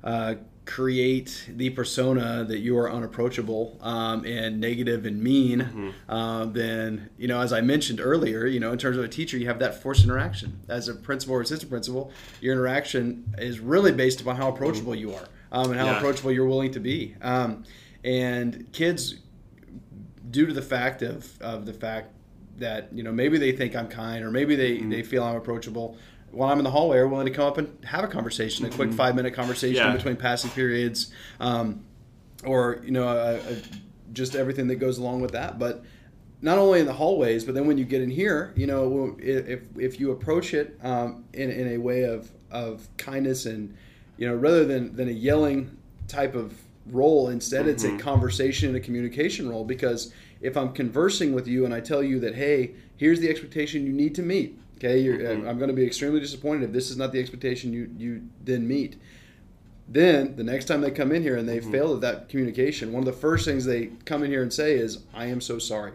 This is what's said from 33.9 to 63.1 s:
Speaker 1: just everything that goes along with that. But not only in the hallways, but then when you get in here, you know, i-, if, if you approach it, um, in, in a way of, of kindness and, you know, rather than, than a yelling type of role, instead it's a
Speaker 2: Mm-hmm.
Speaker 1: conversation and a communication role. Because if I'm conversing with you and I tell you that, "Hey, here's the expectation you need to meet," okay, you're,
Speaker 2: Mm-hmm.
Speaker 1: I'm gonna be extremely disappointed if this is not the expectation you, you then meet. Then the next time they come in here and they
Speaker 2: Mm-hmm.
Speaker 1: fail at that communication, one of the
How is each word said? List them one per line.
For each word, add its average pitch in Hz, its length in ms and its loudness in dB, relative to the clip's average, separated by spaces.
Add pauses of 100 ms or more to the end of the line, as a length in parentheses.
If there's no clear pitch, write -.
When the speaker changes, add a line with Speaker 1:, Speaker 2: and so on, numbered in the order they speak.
Speaker 1:
just 127 220 -4
everything 135 340 0
that 127 80 0
goes 127 220 0
along 123 240 -4
with 123 100 -2
that. 117 260 -6
But 120 240 -4 (600)
not 165 160 4
only 196 220 8
in 151 60 6
the 135 60 -2
hallways, 131 520 2
but 127 100 -4
then 139 120 2
when 147 120 4
you 127 80 2
get 131 160 0
in 127 80 0
here, 175 460 0
you 135 100 2
know, 135 520 0
i-, - 60 -14
if, 127 380 -2 (160)
if 131 220 -2
you 139 100 0
approach 170 420 -2
it, 147 300 -2
um, 120 500 -4
in, 131 180 -4
in 123 220 -2
a 117 60 -2
way 123 260 0
of, 113 260 -4 (200)
of 117 360 -8 (120)
kindness 135 480 -2
and, 107 280 -8 (440)
you 120 100 -2
know, 120 60 0
rather 151 320 6
than, 127 300 -2
than 127 120 -2
a 120 40 -4
yelling 139 680 2 (300)
type 139 260 -2
of 113 180 -4 (360)
role, 135 420 6
instead 131 360 0
it's 123 180 2
a 104 40 2
Speaker 2:
Mm-hmm. 101 120 -2
Speaker 1:
conversation 135 680 2
and 127 80 0
a 127 40 -2
communication 123 680 -2
role. 113 160 -4
Because 120 480 -2 (300)
if 131 160 -2
I'm 131 160 -2
conversing 147 580 2
with 123 160 0
you 127 160 2
and 120 80 0
I 117 80 -4
tell 143 220 0
you 135 180 2
that, 113 140 -2
"Hey, 135 400 2 (220)
here's 165 240 6
the 165 100 2
expectation 147 560 -2
you 135 60 -2
need 147 240 2
to 180 60 -4
meet," 175 360 -2 (200)
okay, 127 200 4
you're, 131 200 4
Speaker 2:
Mm-hmm. 110 300 -2
Speaker 1:
I'm 120 100 -4
gonna 135 160 0
be 127 100 4
extremely 143 360 0
disappointed 143 440 -4
if 104 80 -4
this 127 180 0
is 127 60 -8
not 131 160 -2
the 131 80 0
expectation 127 540 -4
you, 120 240 -6
you 117 240 -8 (200)
then 120 240 0
meet. 135 300 -2 (920)
Then 143 480 6
the 117 80 -4
next 127 220 -2
time 151 140 2
they 139 100 2
come 139 220 0
in 170 100 2
here 135 140 2
and 117 120 -2
they 117 100 -2
Speaker 2:
Mm-hmm. 110 140 -4
Speaker 1:
fail 147 220 4
at 117 80 -2
that 120 280 -2
communication, 127 640 0
one 123 100 -2
of 131 40 2
the 127 140 0